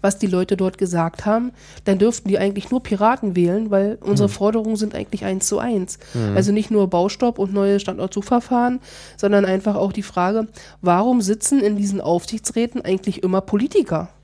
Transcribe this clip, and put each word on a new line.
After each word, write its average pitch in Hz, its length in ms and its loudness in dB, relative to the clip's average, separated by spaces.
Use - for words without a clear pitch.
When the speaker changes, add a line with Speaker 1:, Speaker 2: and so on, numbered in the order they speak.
Speaker 1:
was 196 160 0
die - 80 -2
Leute 185 320 0
dort 185 220 -2
gesagt 175 480 -2
haben, 233 240 0
dann 196 160 2
dürften 214 300 2
die 196 100 2
eigentlich 202 320 -2
nur 254 100 0
Piraten 214 540 0
wählen, 185 340 2
weil 202 320 0
unsere 202 260 2
Speaker 2:
Hm. 202 60 0
Speaker 1:
Forderungen 214 420 0
sind 208 200 -4
eigentlich - 280 -8
eins 190 220 -2
zu - 140 -2
eins. 214 400 -4
Speaker 2:
Hm. 107 220 0
Speaker 1:
Also 196 160 4
nicht 214 200 0
nur 202 180 4
Baustopp 202 480 0
und 190 160 -2
neue 202 260 2
Standortsuchverfahren, 240 1000 -2
sondern 202 280 4
einfach 196 300 0
auch 196 180 0
die 208 80 -6
Frage, 202 460 -2
warum 214 400 2
sitzen 220 380 0
in 208 160 2
diesen 202 260 -2
Aufsichtsräten 226 840 -2
eigentlich 190 380 -2
immer 185 200 0
Politiker? 202 680 0